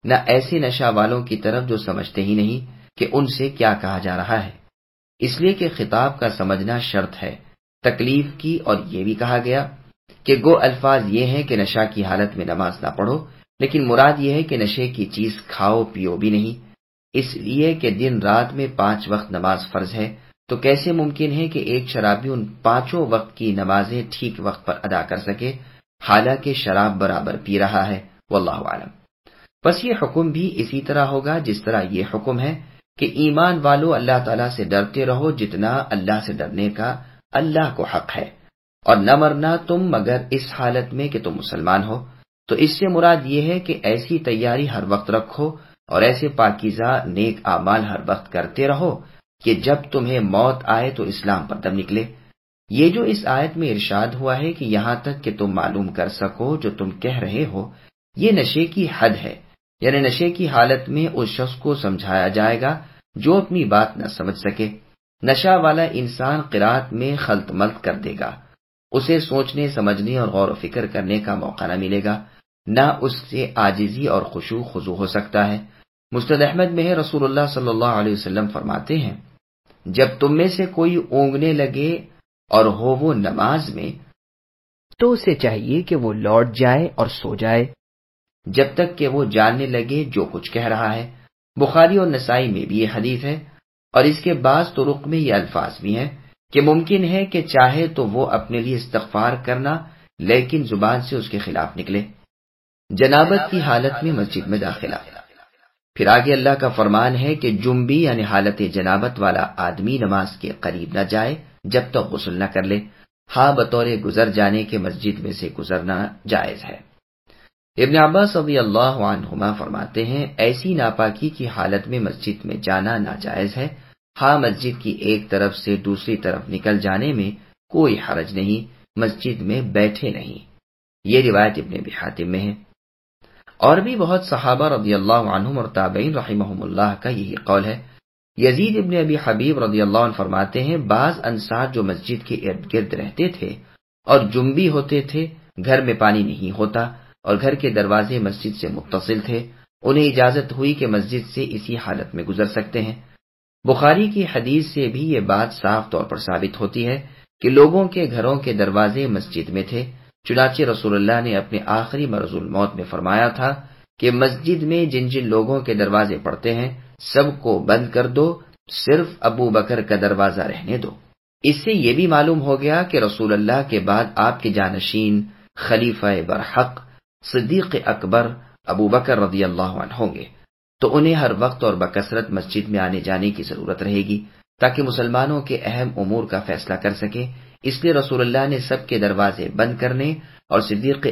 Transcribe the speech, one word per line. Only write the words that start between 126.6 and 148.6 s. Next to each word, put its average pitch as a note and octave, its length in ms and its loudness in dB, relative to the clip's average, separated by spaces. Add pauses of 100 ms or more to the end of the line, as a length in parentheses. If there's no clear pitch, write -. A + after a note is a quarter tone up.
جانے G2+ 340 0
میں G#2 180 -2 (420)
کوئی C3 240 4 (120)
حرج E2 260 -4
نہیں، G2+ 260 0 (360)
مسجد A2+ 460 -2
میں A2 180 -2 (120)
بیٹھے G#2 380 0
نہیں۔ - 280 -10 (640)
یہ B2 180 6
روایت G#2 360 4
ابن - 160 -6
ابی - 160 -10 (100)
حاتم - 280 -6
میں F#2 120 -2
ہے۔ G#2 140 -4 (1080)
اور D3 160 8
بھی A#3 200 0
بہت F3+ 280 2
صحابہ C3+ 440 2
رضی G#2 260 2
اللہ G#2+ 340 4
عنہم G#2 300 0
اور A2+ 100 -4
تابعین G2 460 0
رحمہم G2+ 480 -2
اللہ G2 380 0
کا A#2+ 80 -6
یہی G2+ 260 -4 (100)
قول G2 200 4
ہے۔ A2 120 -4 (640)
یزید D3+ 380 4
ابن F3+ 200 0
ابی D#3 280 2
حبیب B2+ 340 0
رضی G#2+ 240 0
اللہ G2+ 160 2
عنہ A#2 140 4
فرماتے G2 520 -2
ہیں، D#3+ 120 0 (120)
بعض C3 260 2 (100)
انصار A#2 480 -4
جو A#2 100 -2
مسجد G2 440 -4
کے A#2+ 160 -6
ارد F#2 320 -6
گرد G#2+ 200 -2
رہتے D#3 340 -2
تھے - 220 -8 (560)
اور C3+ 120 8 (140)
جنبی C3+ 360 2
ہوتے C#3+ 340 0
تھے، D3+ 240 -4 (380)
گھر C3 180 4
میں A#2+ 120 0
پانی G#2+ 280 2
نہیں F#2 360 -4
ہوتا G#2+ 240 0 (400)
اور G2+ 180 0
گھر C3+ 140 2
کے C#3 160 -2
دروازے G#2 480 2
مسجد G#2 380 -4
سے F2 120 -6